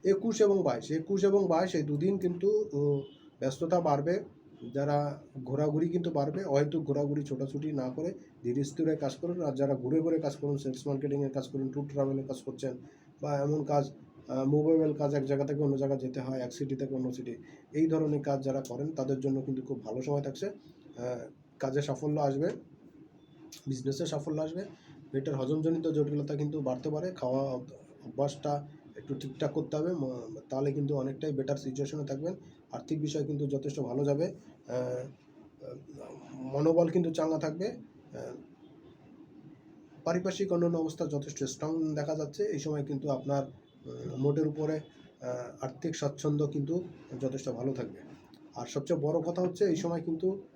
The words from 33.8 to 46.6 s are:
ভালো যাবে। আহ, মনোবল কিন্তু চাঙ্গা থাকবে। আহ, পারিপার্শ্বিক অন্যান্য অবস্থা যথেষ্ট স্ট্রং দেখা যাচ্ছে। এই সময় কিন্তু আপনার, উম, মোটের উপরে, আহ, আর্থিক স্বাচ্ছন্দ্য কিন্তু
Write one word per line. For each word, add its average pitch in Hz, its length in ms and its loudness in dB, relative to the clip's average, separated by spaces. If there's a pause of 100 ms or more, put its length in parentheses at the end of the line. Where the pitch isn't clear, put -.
ভালো 127 240 0
যাবে। 147 300 2 (340)
আহ, 127 400 -4 (1200)
মনোবল 147 560 4
কিন্তু 170 220 4
চাঙ্গা 160 280 2
থাকবে। 165 280 -2
আহ, 123 680 -10 (1700)
পারিপার্শ্বিক 180 480 0
অন্যান্য 170 260 4
অবস্থা 156 280 -2
যথেষ্ট 143 380 -2
স্ট্রং 156 500 -2
দেখা 151 200 0
যাচ্ছে। 156 300 -2
এই 196 140 -2
সময় 147 260 -2
কিন্তু 143 240 -2
আপনার, 139 360 0
উম, 123 800 -8
মোটের 147 240 4
উপরে, 151 340 0 (400)
আহ, 123 440 -6
আর্থিক 165 320 -4
স্বাচ্ছন্দ্য 147 500 2
কিন্তু 156 380 2 (360)